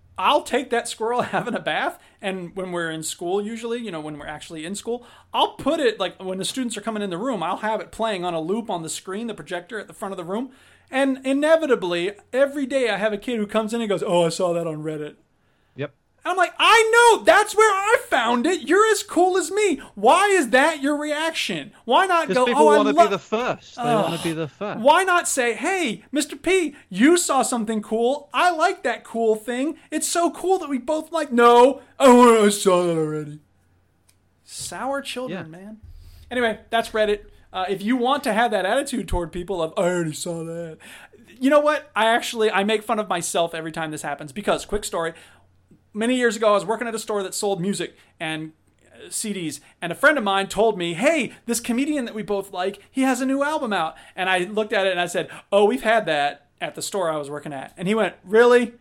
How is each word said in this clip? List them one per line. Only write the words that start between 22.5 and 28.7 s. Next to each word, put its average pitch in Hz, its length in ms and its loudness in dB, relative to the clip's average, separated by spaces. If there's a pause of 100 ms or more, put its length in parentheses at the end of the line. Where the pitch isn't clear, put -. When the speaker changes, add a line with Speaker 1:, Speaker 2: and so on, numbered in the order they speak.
Speaker 1:
oh, 311 40 8
I - 100 6
Speaker 2:
wanna - 140 2
be 294 60 -2
Speaker 1:
lo-" 339 100 8
Speaker 2:
the 190 100 -2
first. 220 580 -6
They 233 60 -8
Speaker 1:
Ugh. 240 220 2
Speaker 2:
wanna 165 180 -4
be 170 100 -4
the 160 160 -6
first. 196 320 -10
Speaker 1:
Why 302 240 6
not 359 240 0
say, 240 260 -2
"Hey, 302 480 -4 (100)
Mister 294 240 -4
P, 339 380 0 (140)
you 254 280 4
saw 294 260 2
something 226 400 -2
cool. 233 500 -2
I 330 200 2
like 339 320 0